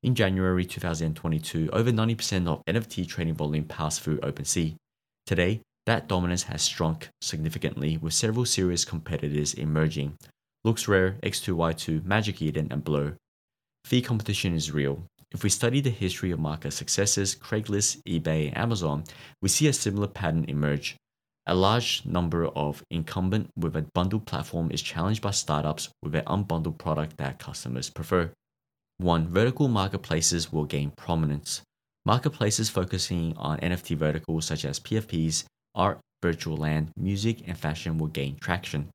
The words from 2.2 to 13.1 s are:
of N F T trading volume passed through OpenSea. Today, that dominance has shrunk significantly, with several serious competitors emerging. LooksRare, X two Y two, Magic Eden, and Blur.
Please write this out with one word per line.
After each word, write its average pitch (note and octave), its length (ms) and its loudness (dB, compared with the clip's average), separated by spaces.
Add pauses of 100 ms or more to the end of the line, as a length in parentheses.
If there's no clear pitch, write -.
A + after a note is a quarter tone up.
of D2+ 180 0
N F2+ 100 2
F A#2 120 -2
T F2+ 160 -4
trading E2 300 -2
volume D2+ 320 -2
passed - 340 -4
through D2+ 180 0
OpenSea. D#2 560 -2 (520)
Today, F#2 340 2 (260)
that A2 220 2
dominance F2+ 360 2
has - 220 -4
shrunk D#2+ 420 -2 (120)
significantly, D#2+ 800 -2
with D#2+ 160 -4
several A2+ 300 2
serious F2+ 400 2
competitors D2 720 -2
emerging. D#2 600 0 (500)
LooksRare, G2+ 560 4
X - 180 -2
two F#2+ 140 -2
Y E2 180 2
two, D#2+ 320 -2
Magic G2+ 380 0
Eden, D#2 300 0
and C#2+ 100 -4
Blur. D2 340 0 (680)